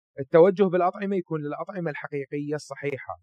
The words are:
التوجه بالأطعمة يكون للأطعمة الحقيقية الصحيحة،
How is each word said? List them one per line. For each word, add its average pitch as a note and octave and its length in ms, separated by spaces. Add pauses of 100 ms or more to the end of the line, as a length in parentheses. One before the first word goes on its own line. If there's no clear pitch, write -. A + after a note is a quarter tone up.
(200)
التوجه E3+ 440
بالأطعمة F#3+ 520
يكون D#3+ 260
للأطعمة D#3+ 500
الحقيقية D3 640
الصحيحة، C#3+ 680